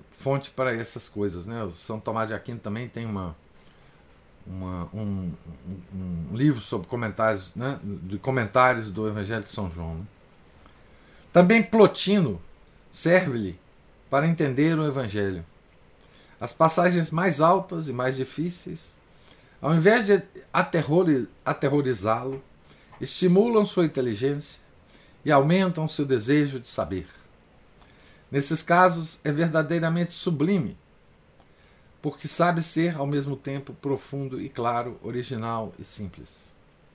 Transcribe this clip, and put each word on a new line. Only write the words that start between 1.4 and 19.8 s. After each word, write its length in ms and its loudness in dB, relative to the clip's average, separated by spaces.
né? 180 -8
O 100 -8
São 280 -10
Tomás 280 -4
de 60 -6
Aquino 240 -10
também 300 -8
tem 160 -10
uma, 320 -6
uma, 480 -8
um, 380 -6
um, 400 -8
um 40 -4
livro 240 2
sobre 260 -8
comentários, 680 -2
né? 280 -6
De 340 -10
comentários 760 2
do 180 -4
Evangelho 360 -4
de 60 -16
São 220 -6
João, 240 -8
né? 80 -12
Também 300 8
Plotino 800 4
serve-lhe 680 0
para 180 2
entender 500 2
o 100 0
Evangelho. 580 -2
As 120 -6
passagens 580 2
mais 320 2
altas 460 2
e 40 -6
mais 240 -2
difíceis 800 -8
ao 140 0
invés 320 4